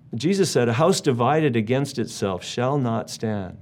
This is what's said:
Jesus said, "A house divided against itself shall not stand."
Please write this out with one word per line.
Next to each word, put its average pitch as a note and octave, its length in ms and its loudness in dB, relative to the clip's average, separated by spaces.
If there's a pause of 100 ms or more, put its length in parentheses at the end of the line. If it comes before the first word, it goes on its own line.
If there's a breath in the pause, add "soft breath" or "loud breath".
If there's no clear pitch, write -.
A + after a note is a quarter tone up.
(140)
Jesus F3 380 2
said, A#2+ 160 4
"A A#2 60 2
house D#3+ 260 4
divided C3+ 560 2
against B2 420 0
itself F#2+ 460 -4
shall C3 340 -2
not A#2+ 320 -2
stand." G#2 520 -6